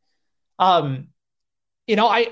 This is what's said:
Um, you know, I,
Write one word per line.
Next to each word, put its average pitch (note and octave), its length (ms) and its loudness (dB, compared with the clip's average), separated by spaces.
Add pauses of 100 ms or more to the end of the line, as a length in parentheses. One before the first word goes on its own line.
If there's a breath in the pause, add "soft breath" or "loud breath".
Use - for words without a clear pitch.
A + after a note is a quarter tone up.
(580)
Um, D3+ 520 0 (760)
you G#3+ 80 -2
know, A3 140 2
I, A3+ 240 0